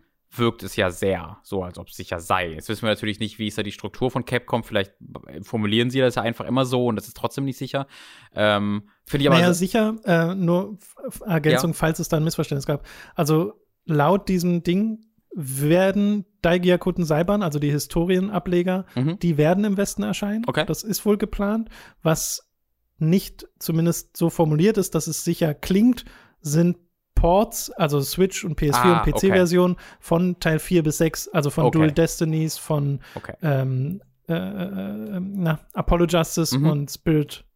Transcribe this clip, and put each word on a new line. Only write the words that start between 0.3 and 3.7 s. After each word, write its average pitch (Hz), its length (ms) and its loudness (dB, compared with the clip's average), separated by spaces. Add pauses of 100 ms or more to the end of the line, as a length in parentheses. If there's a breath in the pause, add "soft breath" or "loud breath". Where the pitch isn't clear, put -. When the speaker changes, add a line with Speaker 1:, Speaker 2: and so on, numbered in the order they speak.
Speaker 1:
wirkt 117 300 0
es 95 120 -10
ja 95 140 2
sehr 87 540 -4
so, 98 180 -6
als 90 160 -12
ob 92 80 -16
es - 100 -20
sicher 90 240 -8
sei. 90 320 -2
Jetzt 78 160 -14
wissen 107 140 -6
wir 113 80 0
natürlich 104 300 -4
nicht, 107 180 -6
wie 110 80 -4
ist 101 100 -6
da 107 60 -4
die 101 100 -6